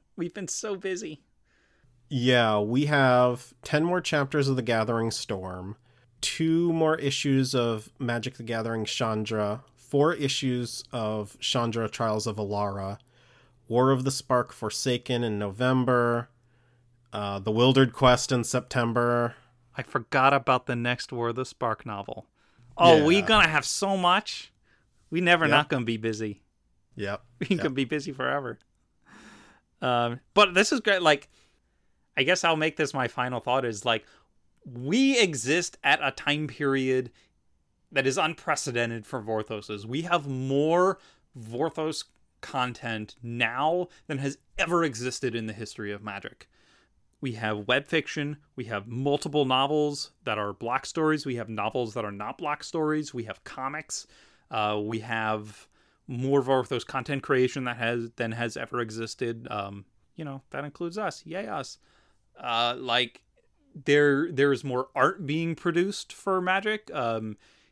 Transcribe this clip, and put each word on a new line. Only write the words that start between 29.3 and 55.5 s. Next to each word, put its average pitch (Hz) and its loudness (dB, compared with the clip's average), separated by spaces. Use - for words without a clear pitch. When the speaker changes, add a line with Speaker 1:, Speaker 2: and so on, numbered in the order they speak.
Speaker 1:
Um, 120 0
but 190 6
this 196 4
is 277 2
great. 196 0
Like, 151 4
I 135 2
guess 175 2
I'll 165 4
make 156 0
this 147 -2
my 131 0
final 123 -4
thought 123 0
is, 107 -6
like, 113 0
we 208 2
exist 160 0
at 139 4
a 139 -2
time 147 -2
period 131 0
that 131 0
is 131 0
unprecedented 120 -2
for 127 -8
Vorthoses. 107 -6
We 131 -4
have 170 -2
more 147 2
Vorthos 143 -6
content 120 -6
now 123 -2
than 143 -4
has 139 -4
ever 170 0
existed 123 -4
in 113 -6
the 107 -8
history 104 -10
of 101 -12
Magic. 101 -12
We 131 -6
have 107 -4
web 127 2
fiction, 147 -4
we 123 -10
have 104 -6
multiple 139 0
novels 143 0
that 110 -2
are 104 -4
block 113 -6
stories, 156 0
we 131 -6
have 117 -8
novels 110 -4
that 117 -4
are 104 -6
not 104 -10
block 147 -6
stories, 151 -2
we 120 -6
have 107 -12
comics, 143 -10
uh, 107 0
we 110 -4
have 110 -4